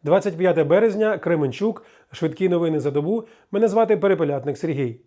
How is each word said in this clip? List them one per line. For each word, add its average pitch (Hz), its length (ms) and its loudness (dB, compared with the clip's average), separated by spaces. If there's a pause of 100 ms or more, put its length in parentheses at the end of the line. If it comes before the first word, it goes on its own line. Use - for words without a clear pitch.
Двадцять 180 320 0
п'яте 165 280 2
березня, 208 540 2
Кременчук. 170 640 -2 (280)
Швидкі 160 360 -2
новини 170 320 0
за 143 100 -2
добу. 175 340 -2 (280)
Мене 214 160 2
звати 220 280 2
Перепелятник 151 640 0
Сергій. 135 480 -4